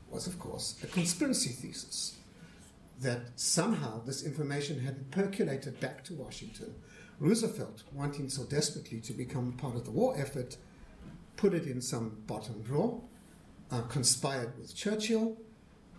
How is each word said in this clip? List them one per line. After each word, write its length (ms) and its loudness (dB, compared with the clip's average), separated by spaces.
was, 160 -4
of 120 -4
course, 440 -4
a 60 -2
conspiracy 600 4
thesis, 680 -6
that 360 0
somehow 680 2
this 220 -4
information 540 0
had 300 -4
percolated 680 0
back 240 -4
to 100 -10
Washington. 600 -8
Roosevelt, 640 4
wanting 340 -2
so 160 -4
desperately 560 0
to 140 -6
become 380 -2
part 220 -4
of 120 -4
the 40 -8
war 280 4
effort, 400 -4
put 180 6
it 120 2
in 140 -2
some 460 -2
bottom 360 -4
drawer, 380 4
uh, 120 2
conspired 760 2
with 160 -12
Churchill, 600 2